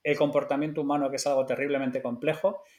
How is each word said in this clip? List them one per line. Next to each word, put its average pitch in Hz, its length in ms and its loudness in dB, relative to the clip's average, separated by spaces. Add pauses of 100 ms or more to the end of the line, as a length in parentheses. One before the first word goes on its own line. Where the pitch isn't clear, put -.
el 147 140 2
comportamiento 147 680 0
humano, 143 260 0
que 135 80 -2
es 127 100 -4
algo 135 200 2
terriblemente 131 560 -2
complejo, 147 600 -2 (160)